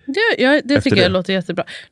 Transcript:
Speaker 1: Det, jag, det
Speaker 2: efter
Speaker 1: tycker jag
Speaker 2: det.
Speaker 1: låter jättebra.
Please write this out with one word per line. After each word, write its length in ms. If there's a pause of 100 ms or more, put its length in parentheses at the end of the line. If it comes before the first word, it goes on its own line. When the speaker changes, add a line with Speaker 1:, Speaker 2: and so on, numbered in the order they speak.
Speaker 1:
Det, 360
jag, 220
det 100
Speaker 2:
efter 160
Speaker 1:
tycker 120
jag 80
Speaker 2:
det. 20
Speaker 1:
låter 200
jättebra. 320 (280)